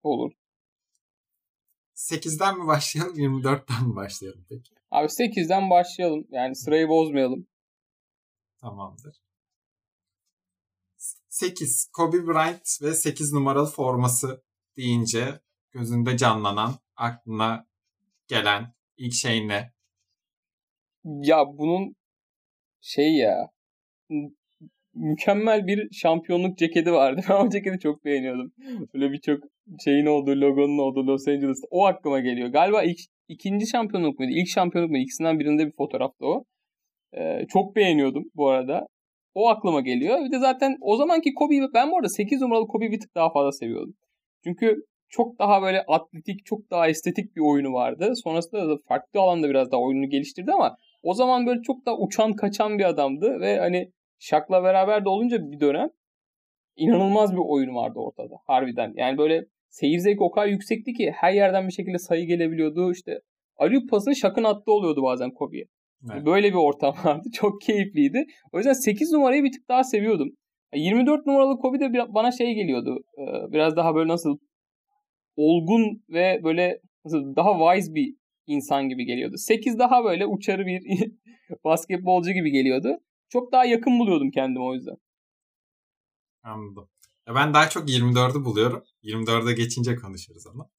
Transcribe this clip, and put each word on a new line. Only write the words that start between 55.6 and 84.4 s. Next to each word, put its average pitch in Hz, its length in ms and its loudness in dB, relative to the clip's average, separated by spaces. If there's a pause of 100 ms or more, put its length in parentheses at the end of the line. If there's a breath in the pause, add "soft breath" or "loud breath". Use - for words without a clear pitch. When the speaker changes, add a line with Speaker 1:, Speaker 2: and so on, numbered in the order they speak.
Speaker 1:
dönem 151 280 2 (880)
inanılmaz 196 560 4
bir 180 160 -2
oyun 135 260 0
vardı 117 240 -6
ortada 117 360 -12 (120)
harbiden. 120 500 -2
Yani 131 220 -2
böyle 156 260 2 (260)
seyir 156 280 0
zevki 202 240 2
o 175 80 2
kadar 208 160 0
yüksekti 214 460 -4
ki 190 220 -2
her 180 180 2
yerden 190 360 4
bir 180 40 -6
şekilde 180 260 -6
sayı 170 280 -2
gelebiliyordu. 165 640 0
İşte - 280 -8 (380)
alley-oop 214 320 2
pasını 233 260 2
Shaq'ın 214 280 0
attığı 208 280 2
oluyordu 160 300 2
bazen 127 320 0
Kobe'ye. - 300 -8 (480)
Speaker 2:
Evet. - 140 -6
Speaker 1:
Böyle 202 220 4
bir 185 100 2
ortam 143 360 2
<laughs> - 100 -12
vardı. 156 300 0
Çok 202 280 -2
keyifliydi. 196 640 0 (280 soft breath)
O 170 60 -4
yüzden 254 140 2
sekiz 262 400 0
numarayı 285 320 4
bir 269 80 0
tık - 160 -20
daha 254 160 2
seviyordum. 208 440 0 (460)
Yirmi 196 320 2
dört 294 200 2
numaralı 277 320 4
Kobe 269 220 0
de 262 120 0
bir, 233 220 -2
bana 233 180 2
şey 240 220 0
geliyordu. 127 440 -2 (200)
Ee, - 340 -8
biraz 156 240 2
daha 165 180 2
böyle 160 140 2
nasıl 160 300 -2 (1000)
olgun 175 720 2
ve 175 360 0
böyle 170 360 0 (240)
nasıl 143 320 -4
daha 175 380 4
wise 165 200 -2
bir 143 200 -2 (320)
insan 139 420 -2
gibi 127 160 -6
geliyordu. 123 320 -6
Sekiz 226 420 -2
daha 247 260 4
böyle 185 220 0
uçarı 196 400 -4
bir 185 440 -4 (240)
<laughs> - 300 -18
basketbolcu 175 680 0
gibi 170 180 0
geliyordu. 139 480 0 (300)
Çok 247 240 -4
daha 254 120 6
yakın 240 340 2
buluyordum 165 320 2
kendimi 131 340 -2